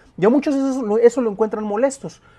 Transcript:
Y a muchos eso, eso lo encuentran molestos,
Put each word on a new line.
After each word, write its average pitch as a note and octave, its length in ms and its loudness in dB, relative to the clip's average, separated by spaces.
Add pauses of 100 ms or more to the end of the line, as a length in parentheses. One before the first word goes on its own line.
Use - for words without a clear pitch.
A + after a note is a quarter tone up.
(180)
Y E3 80 0
a G#3+ 40 6
muchos C#4 260 0
eso, C4 420 -2
eso A#3 240 4
lo A3+ 100 -2
encuentran G#3+ 320 -2
molestos, G#3+ 580 -4 (180)